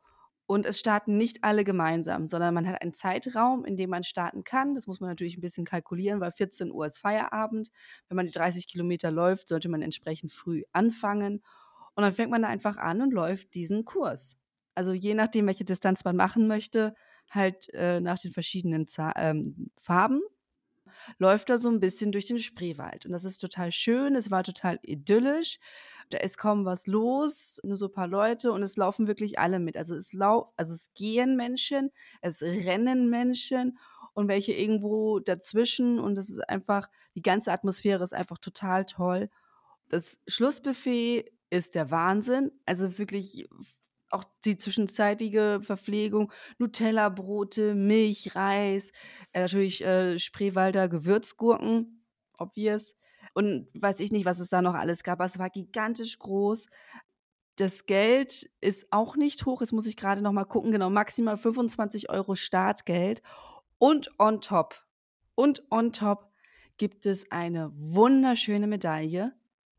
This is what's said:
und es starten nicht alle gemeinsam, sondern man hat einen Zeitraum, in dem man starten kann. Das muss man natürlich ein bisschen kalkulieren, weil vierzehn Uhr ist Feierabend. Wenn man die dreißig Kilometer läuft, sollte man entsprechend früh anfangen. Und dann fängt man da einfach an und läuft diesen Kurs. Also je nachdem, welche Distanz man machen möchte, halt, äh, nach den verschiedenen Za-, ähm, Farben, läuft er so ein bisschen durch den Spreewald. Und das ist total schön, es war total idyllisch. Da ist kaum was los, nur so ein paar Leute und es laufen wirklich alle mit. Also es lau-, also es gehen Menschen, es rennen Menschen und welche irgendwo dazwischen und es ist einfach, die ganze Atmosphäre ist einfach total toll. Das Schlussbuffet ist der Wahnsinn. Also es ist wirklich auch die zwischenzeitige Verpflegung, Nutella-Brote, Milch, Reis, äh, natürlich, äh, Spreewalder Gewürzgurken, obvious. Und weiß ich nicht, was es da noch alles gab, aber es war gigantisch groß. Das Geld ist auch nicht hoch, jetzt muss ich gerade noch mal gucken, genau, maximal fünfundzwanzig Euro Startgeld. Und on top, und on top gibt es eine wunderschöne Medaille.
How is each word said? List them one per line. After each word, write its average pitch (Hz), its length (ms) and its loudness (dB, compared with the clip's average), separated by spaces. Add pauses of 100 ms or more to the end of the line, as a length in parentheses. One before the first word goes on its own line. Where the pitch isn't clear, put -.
(460)
und 202 200 2
es 208 140 -2
starten 208 360 2
nicht 226 280 0
alle 214 180 4
gemeinsam, 165 640 0
sondern 170 280 0
man 170 120 0
hat 185 160 -4
einen 175 120 -8
Zeitraum, 240 720 0
in 196 120 -4
dem 185 140 -2
man 180 120 -2
starten 185 400 -6
kann. 269 320 -2
Das 247 120 -8
muss 185 120 -10
man 180 120 -6
natürlich 175 260 -6
ein 175 60 -14
bisschen 175 220 -6
kalkulieren, 185 560 -4
weil 175 120 -4
vierzehn - 400 -4
Uhr 151 140 -6
ist 151 120 -10
Feierabend. 220 720 -2 (380)
Wenn 185 80 -4
man 180 100 0
die 160 60 -8
dreißig 175 340 -2
Kilometer 175 460 -2
läuft, 175 360 2
sollte 165 200 -2
man 156 140 -2
entsprechend 160 500 -8
früh 170 300 -6 (100)
anfangen. 208 720 0 (520)
Und 202 80 0
dann 196 100 4
fängt 233 180 0
man 233 120 2
da 214 60 0
einfach 202 280 -2
an 170 240 -2
und 269 120 2
läuft 190 420 -2
diesen 196 320 -2
Kurs. - 520 -4 (360)
Also 185 180 0
je 196 220 0
nachdem, 220 320 2
welche 190 180 0
Distanz 185 400 0
man 180 100 0
machen 190 320 4
möchte, 214 480 0 (360)
halt, 190 420 0
äh, 175 280 0
nach 175 180 -2
den - 140 -10
verschiedenen 165 540 -2
Za-, - 300 -4
ähm, - 640 -2
Farben, 220 420 2 (1000)
läuft 196 320 4
er 240 80 4
so 240 120 2
ein 220 100 4
bisschen 190 320 0
durch 202 140 -2
den 240 120 -2
Spreewald. - 680 -8
Und 180 60 -8
das 175 120 -6
ist 190 140 -6
total 175 340 -6
schön, 269 420 2
es 220 160 0
war 185 140 2
total 180 380 -4
idyllisch. 240 760 2 (520)
Da - 80 -4
ist - 180 -4
kaum 208 300 2
was 180 200 -4
los, 247 800 2
nur 196 120 -4
so 196 100 -4
ein 196 60 -6
paar 185 140 -4
Leute 220 460 2
und 202 100 0
es 190 140 -4
laufen 202 300 2
wirklich 208 320 -4
alle 180 200 2
mit. 170 180 -4
Also 170 180 -8
es 170 180 -8
lau-, 208 440 2
also 165 180 -4
es - 200 -14
gehen 240 420 0
Menschen, 262 540 -2 (300)
es 170 220 -6
rennen 208 680 2
Menschen 247 680 -2 (340)
und 208 160 0
welche 202 240 0
irgendwo 214 680 0
dazwischen 233 800 0
und 202 200 -2
es 196 100 -6
ist - 200 -8
einfach, 196 400 -2 (260)
die 170 80 -10
ganze 190 300 2
Atmosphäre 190 520 0
ist 180 100 -8
einfach 175 240 -6
total 190 460 -2
toll. 180 460 -2 (580)
Das - 400 -4
Schlussbuffet 247 1000 0 (200)
ist 180 240 -2
der 151 160 0
Wahnsinn. 214 600 2 (120)
Also 185 220 -2
es 180 80 -4
ist 196 40 -12
wirklich 202 500 -8 (640)
auch 190 140 -6 (200)
die 208 120 2
zwischenzeitige 208 1080 0
Verpflegung, 208 720 -2 (260)
Nutella-Brote, 208 1160 0
Milch, 208 600 4
Reis, 196 560 0 (400)
äh, 180 100 0
natürlich, 185 420 0
äh, 185 340 2
Spreewalder 190 680 0
Gewürzgurken, 220 1160 0 (340)
obvious. 208 560 -4 (400)
Und 196 400 0
weiß 196 260 0
ich 208 120 -4
nicht, 202 120 2
was 180 140 0
es 175 100 -8
da 180 140 2
noch 180 120 2
alles 170 280 -2
gab, 180 180 -4
aber 180 40 0
es 185 140 -6
war 185 120 -6
gigantisch 226 680 -8
groß. 202 500 -2 (880)
Das 190 300 -2
Geld 226 640 2 (120)
ist - 320 -2
auch 226 240 0
nicht 294 280 0
hoch, 254 160 0
jetzt 233 120 -2
muss 220 140 0
ich 214 100 -6
gerade 196 260 -2
noch 202 100 2
mal 196 120 2
gucken, 226 280 0
genau, 196 160 2
maximal 208 480 0
fünfundzwanzig 226 720 -2
Euro 196 260 -2
Startgeld. 185 880 0 (560)
Und 285 400 6
on 214 220 6
top, - 440 0 (500)
und 269 360 4
on 226 220 2
top 202 380 -2 (460)
gibt 202 300 -4
es 196 240 -2
eine 170 440 -4
wunderschöne 208 920 4
Medaille. 180 640 -2 (440)